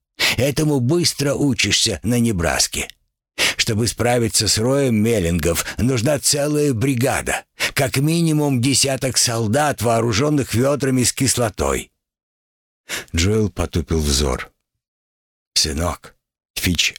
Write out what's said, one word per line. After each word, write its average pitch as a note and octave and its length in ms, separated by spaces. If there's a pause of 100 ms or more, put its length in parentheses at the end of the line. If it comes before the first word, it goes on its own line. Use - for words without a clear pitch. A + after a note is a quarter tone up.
(360)
Этому C#3+ 440
быстро D3 540
учишься A2 680
на A#2+ 160
Небраске. F2 720 (680)
Чтобы A2+ 320
справиться A#2 580
с F#2+ 120
роем B2+ 380
меллингов, E2+ 680 (140)
нужна C3 400
целая D3 540
бригада, A#2 720 (280)
как C3+ 240
минимум D3+ 640
десяток C3+ 560
солдат, A#2+ 680
вооруженных A#2 720
ведрами C3 480
с A2+ 100
кислотой". G2+ 760 (1200)
Джоэл G2+ 360
потупил E2 500
взор. C#2+ 520 (1000)
"Сынок", D#2 600 (400)
Фич - 440